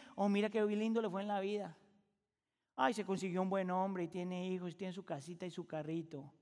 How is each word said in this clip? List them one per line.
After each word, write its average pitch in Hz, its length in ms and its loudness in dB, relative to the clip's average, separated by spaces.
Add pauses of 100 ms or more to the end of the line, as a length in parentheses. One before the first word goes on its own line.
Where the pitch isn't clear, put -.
(160)
"Oh, 202 120 4
mira 202 220 4
qué 214 120 4
lindo 214 380 4
le 220 80 2
fue 190 140 -2
en 208 60 -4
la 202 120 0
vida. 196 340 -2 (1000)
Ay, 262 160 4
se 202 140 -4
consiguió 185 340 0
un 185 80 2
buen 185 220 2
hombre 185 340 0
y 165 40 -2
tiene 180 400 -4
hijos, 180 240 -4
y - 20 -16
tiene 185 180 -6
su 185 100 -8
casita 165 440 -8
y 175 40 -6
su 160 160 -6
carrito". 156 640 -4 (100)